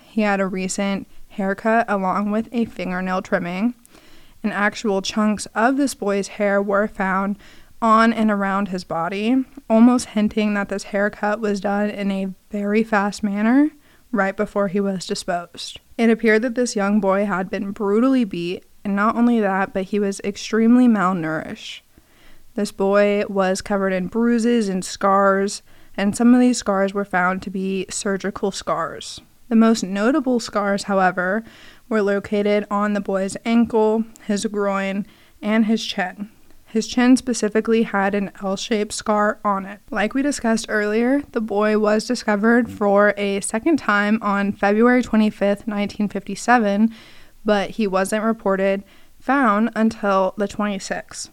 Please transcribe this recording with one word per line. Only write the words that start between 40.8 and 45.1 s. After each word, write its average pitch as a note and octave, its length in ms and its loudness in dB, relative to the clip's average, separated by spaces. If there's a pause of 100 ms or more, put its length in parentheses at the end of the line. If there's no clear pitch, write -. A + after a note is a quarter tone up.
the B3 80 -2
boy G#3+ 380 2
was G#3+ 280 2
discovered A3+ 640 2
for G3+ 460 4
a G3+ 240 -2
second C4 380 0
time G#3 420 0
on G3+ 320 0
February A3+ 500 4
twenty-fifth, G#3+ 640 0